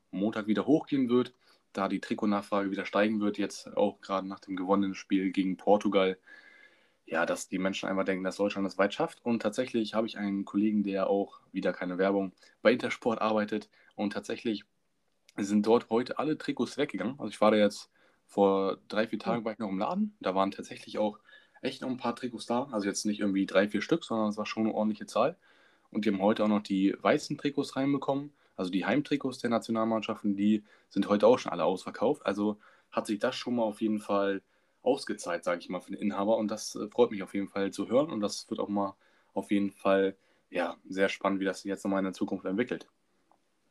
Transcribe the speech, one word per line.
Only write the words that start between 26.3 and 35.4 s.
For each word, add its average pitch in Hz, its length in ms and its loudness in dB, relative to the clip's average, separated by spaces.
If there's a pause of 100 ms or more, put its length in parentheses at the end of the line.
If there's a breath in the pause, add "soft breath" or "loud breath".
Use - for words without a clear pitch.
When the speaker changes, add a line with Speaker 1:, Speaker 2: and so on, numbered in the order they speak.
Speaker 1:
auch 107 40 4
noch 104 140 4
die 98 360 2
weißen 143 380 0
Trikots 139 400 -4
reinbekommen, 139 560 0 (240)
also 92 140 -2
die 90 160 0
Heimtrikots 135 520 0
der 120 120 -2
Nationalmannschaften, 110 840 0
die 104 260 4 (260 soft breath)
sind 95 200 0
heute 104 180 6
auch 123 120 8
schon - 140 -8
alle 85 120 0
ausverkauft. 98 600 -2
Also 104 340 0 (320 soft breath)
hat 107 160 -4
sich 104 120 -2
das 139 160 0
schon 123 220 -4
mal 117 80 2
auf 107 160 -4
jeden 107 180 0
Fall 98 420 0 (420)
ausgezahlt, - 640 -2